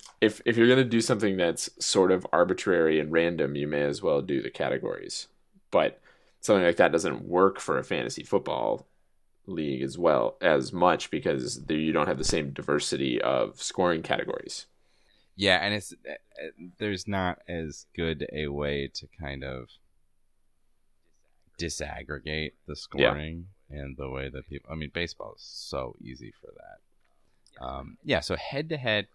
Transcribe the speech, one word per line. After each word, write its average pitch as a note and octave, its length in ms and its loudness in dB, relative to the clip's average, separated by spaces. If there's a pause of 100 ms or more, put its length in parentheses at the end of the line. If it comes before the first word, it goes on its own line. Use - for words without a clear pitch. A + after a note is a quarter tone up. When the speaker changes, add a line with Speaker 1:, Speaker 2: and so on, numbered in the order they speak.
(200)
Speaker 1:
if, G#2+ 240 4
if A#2 140 2
you're A#2 100 8
gonna C3 160 8
do A#2 160 2
something G#2 380 2
that's E2+ 320 0 (120)
sort F#2 300 4
of F#2 180 2
arbitrary E2 680 4
and D2+ 100 -2
random, E2 460 2
you C#2+ 100 -2
may D2 180 -2
as C#2+ 180 -2
well C#2+ 180 2
do C2+ 220 -2
the B1 80 -8
categories. G1+ 760 -4 (420)
But - 280 4 (420)
something G2+ 220 4
like E2+ 140 4
that E2+ 160 6
doesn't D#2+ 320 0
work F#2 340 4
for C#2+ 200 -2
a C2+ 60 -4
fantasy C#2+ 380 -4
football A#1+ 640 -2 (600)
league D2 360 -4
as C2+ 140 -4
well, D2+ 460 2
as D#2 320 2
much, F2 360 2
because C2+ 540 -4
there, D#2 140 -2
you D#2 160 0
don't D2+ 120 2
have D2+ 120 -2
the C#2 60 -4
same D2+ 260 0
diversity C#2 720 -2
of A#1 400 -2
scoring F2 400 0
categories. - 640 -6 (720)
Speaker 2:
Yeah, F#2+ 200 4
and G2 180 0
it's, - 200 -8 (120)
uh, C#2+ 60 -10
uh, - 380 -14 (260)
there's G#2 320 -4
not F#2 400 -2
as D#2+ 380 -8 (100)
good E2 340 -2
a D2+ 180 -4
way C#2+ 440 -2
to - 160 -14 (100)
kind C#2 240 -8
of B1+ 260 -10 (1900)
disaggregate D2+ 920 -8 (140)
the D2+ 60 -10
Speaker 1:
Yeah. - 20 -10
Speaker 2:
scoring D2+ 760 -2 (220)
and C#2 260 -12
the C2+ 140 -8
way C2+ 180 -6
that C2 200 -14
people, C#2+ 220 -14
I D#2 40 -10
mean, D2+ 160 -8
baseball E2 440 -10
is - 80 -20
so - 580 -10
easy B1+ 320 -16
for - 200 -20
that. - 1120 -20
Um, C2+ 380 -10
yeah, C3+ 180 0
so - 160 -4
head-to-head C3+ 800 -4